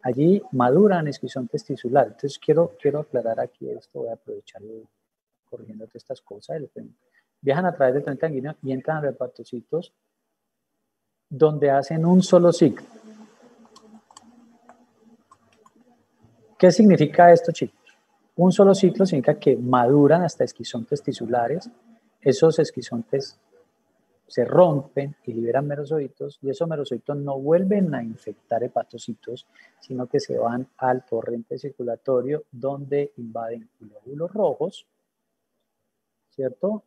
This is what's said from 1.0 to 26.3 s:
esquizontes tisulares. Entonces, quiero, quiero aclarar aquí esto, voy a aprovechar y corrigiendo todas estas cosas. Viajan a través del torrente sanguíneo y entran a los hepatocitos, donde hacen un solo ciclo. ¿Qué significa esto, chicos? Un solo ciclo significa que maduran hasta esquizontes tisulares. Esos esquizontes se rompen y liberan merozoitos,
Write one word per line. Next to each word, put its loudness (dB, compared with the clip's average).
esquizontes -10
tisulares. 0
Entonces, -10
quiero, 0
quiero -2
aclarar -4
aquí -8
esto, -14
voy -8
a -8
aprovechar -18
y -20
corrigiendo -18
todas -20
estas -14
cosas. -14
Viajan 0
a -2
través 2
del -2
torrente -6
sanguíneo -8
y -6
entran -6
a -6
los -4
hepatocitos, -10
donde 2
hacen -2
un 6
solo 4
ciclo. 2
¿Qué 8
significa 8
esto, 6
chicos? -10
Un 4
solo 6
ciclo 2
significa 0
que 2
maduran 4
hasta -2
esquizontes -10
tisulares. -4
Esos 4
esquizontes -6
se -2
rompen 0
y -10
liberan -4
merozoitos, -8